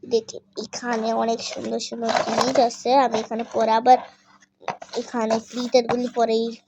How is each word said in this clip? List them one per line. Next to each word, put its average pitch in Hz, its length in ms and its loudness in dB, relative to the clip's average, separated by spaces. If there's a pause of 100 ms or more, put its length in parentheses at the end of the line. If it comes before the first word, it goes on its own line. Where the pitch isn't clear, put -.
দেখি, 220 300 -4 (200)
এখানে 226 560 -6
অনেক 226 260 -2 (120)
সুন্দর 233 280 -6
সুন্দর 233 320 -6 (120)
জিনিস 240 360 0
আছে। 240 300 2 (160)
আমি 233 140 0
এখানে 226 240 -6 (100)
বরাবর 226 440 6 (1040)
এখানে 220 380 -2
ফ্রিটারগুলি 240 680 0 (100)
পরেই 226 280 2 (220)